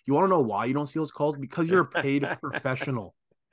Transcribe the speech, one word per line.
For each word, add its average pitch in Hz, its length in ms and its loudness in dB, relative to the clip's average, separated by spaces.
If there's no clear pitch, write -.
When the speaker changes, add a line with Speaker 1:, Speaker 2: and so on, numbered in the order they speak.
Speaker 1:
You 139 80 0
wanna 175 140 4
know 185 140 4
why 110 240 0
you 131 80 0
don't 147 140 -2
see 160 120 -6
those 156 120 -4
calls? 147 260 -2
Because 160 320 -4
you're 185 120 6
a 139 40 2
paid 139 420 0
Speaker 2:
<laughs> - 140 -6
Speaker 1:
professional. 131 720 -4